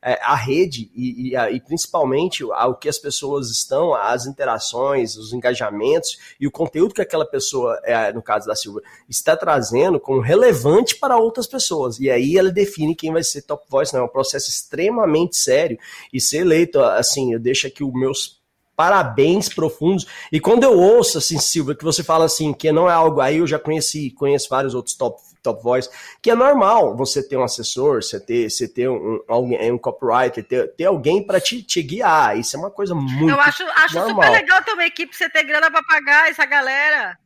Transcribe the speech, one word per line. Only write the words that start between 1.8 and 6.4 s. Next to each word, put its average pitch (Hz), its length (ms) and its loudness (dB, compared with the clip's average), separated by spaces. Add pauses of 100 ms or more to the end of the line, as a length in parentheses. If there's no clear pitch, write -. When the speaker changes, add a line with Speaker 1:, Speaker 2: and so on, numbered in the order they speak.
Speaker 1:
o, 107 80 -6
a, 98 140 0
o 127 80 0
que 147 160 -6
as 139 80 -6
pessoas 139 520 -6
estão, 143 440 -2
as 120 320 -2
interações, 127 920 -4
os 110 160 -14
engajamentos 123 880 -2 (200)
e 143 80 -4